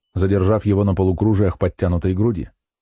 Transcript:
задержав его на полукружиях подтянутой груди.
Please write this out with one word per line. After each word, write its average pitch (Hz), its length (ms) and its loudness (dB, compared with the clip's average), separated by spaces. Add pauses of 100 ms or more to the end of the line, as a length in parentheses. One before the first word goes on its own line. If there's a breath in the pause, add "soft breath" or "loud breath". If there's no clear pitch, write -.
(140)
задержав 98 520 0
его 101 180 2
на 98 120 0
полукружиях 95 640 0
подтянутой 90 560 -2
груди. 95 360 -4 (320)